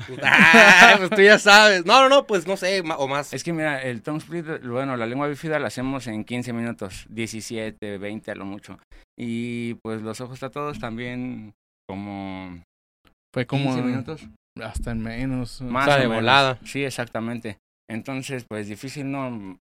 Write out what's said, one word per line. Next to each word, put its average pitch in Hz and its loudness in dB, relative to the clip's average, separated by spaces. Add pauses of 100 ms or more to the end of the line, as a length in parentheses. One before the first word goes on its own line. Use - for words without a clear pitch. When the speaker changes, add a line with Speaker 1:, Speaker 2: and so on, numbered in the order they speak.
Speaker 1:
tú. 127 -14
<laughs> - -12
Ah, 170 8
pues 185 0
tú 208 4
ya 208 10
sabes. 202 8
No, 233 6
no, 269 6
no, 277 4
pues 185 -2
no 190 -4
sé, 185 -2
ma-, 160 -6
o 139 -2
más. 139 -4
Speaker 2:
Es 135 -8
que 170 -4
mira, 151 -2
el 123 -6
tongue 151 -6
split, 160 -10 (200)
bueno, 127 -6
la 117 -4
lengua 135 -4
bífida 151 -4
la 131 -4
hacemos 131 -6
en 107 -8
quince 123 -8
minutos, 117 -10
diecisiete, 110 -10
veinte 104 -12
a 101 -10
lo 95 -14
mucho. 98 -16 (400)
Y, 120 -8 (100)
pues, 110 -10
los 110 -10
ojos 127 -16
tatuados 147 -12
también 120 -10 (360)
como 95 -12 (720)
Speaker 3:
Fue 127 -4
como 139 -2
Speaker 2:
quince 127 -4
minutos. 131 -6 (400)
Speaker 3:
hasta 110 -10
en 113 -6
menos. 123 -8
Speaker 2:
Más 127 -2
Speaker 1:
O 147 4
sea, 143 4
Speaker 2:
o - 4
Speaker 1:
de - 2
Speaker 2:
menos. 113 -2
Speaker 1:
volada. 131 2
Speaker 2:
Sí, 139 -8
exactamente. 117 -8 (320)
Entonces, 127 -10
pues, 107 -10
difícil 135 -10
no, 120 -10